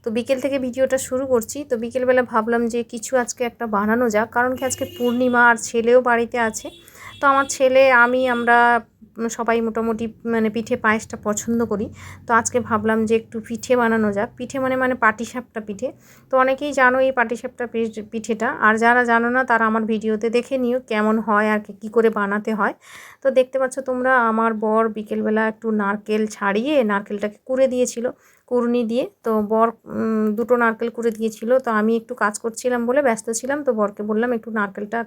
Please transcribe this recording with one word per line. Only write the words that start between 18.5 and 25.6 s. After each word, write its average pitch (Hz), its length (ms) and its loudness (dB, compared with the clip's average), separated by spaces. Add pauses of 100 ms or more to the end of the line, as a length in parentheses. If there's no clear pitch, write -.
আর 214 180 6
যারা 240 260 6
জানো 233 260 2
না 254 140 2
তারা 226 220 2
আমার 220 180 0
ভিডিওতে 220 460 -2
দেখে 240 280 -2
নিও 247 280 0
কেমন 214 320 0
হয় 214 320 2
আর 214 100 0
কি, 214 120 -16
কী 214 160 -14
করে 226 220 2
বানাতে 208 420 -4
হয়। 220 220 -2 (440)
তো - 120 -4
দেখতে 254 280 0
পাচ্ছ 262 220 -2
তোমরা, 254 320 0 (140)
আমার 226 280 2
বর 220 340 0
বিকেলবেলা 214 600 -2
একটু 220 240 -8